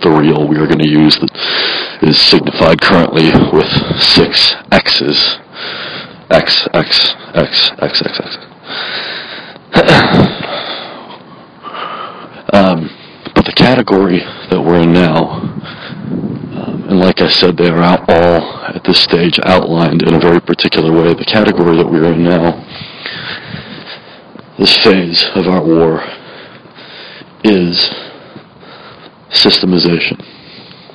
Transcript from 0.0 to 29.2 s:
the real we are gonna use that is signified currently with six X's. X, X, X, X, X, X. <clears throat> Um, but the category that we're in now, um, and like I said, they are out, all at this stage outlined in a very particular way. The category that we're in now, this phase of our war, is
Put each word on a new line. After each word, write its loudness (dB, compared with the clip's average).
the 2
real 2
we 2
are 0
gonna 2
use 4
that -2
is 4
signified 2
currently 2
with 2
six 2
X's. 0
X, 0
X, 0
X, 0
X, -4
X, -6
X. -10
<clears throat> 2
Um, 0
but 2
the -8
category 2
that 0
we're 2
in 4
now, 2
um, -10
and 4
like 2
I 2
said, 2
they 2
are 0
out, 2
all 4
at -8
this 0
stage 0
outlined 2
in 2
a 4
very 4
particular 0
way. 4
The -10
category 2
that 2
we're 2
in 0
now, 2
this 2
phase 2
of 0
our 0
war, 2
is 2